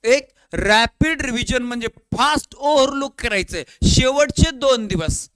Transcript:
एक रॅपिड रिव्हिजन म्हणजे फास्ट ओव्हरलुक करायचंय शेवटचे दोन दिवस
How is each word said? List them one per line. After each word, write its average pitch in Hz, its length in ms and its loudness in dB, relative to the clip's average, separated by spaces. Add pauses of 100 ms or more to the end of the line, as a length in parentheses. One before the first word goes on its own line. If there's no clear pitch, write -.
एक 277 260 2 (240)
रॅपिड 226 680 0
रिव्हिजन 247 420 -4
म्हणजे 240 240 -6 (300)
फास्ट 285 380 0
ओव्हरलुक 277 680 0
करायचंय 185 420 -4 (200)
शेवटचे 285 680 2
दोन 254 360 0
दिवस 170 480 -6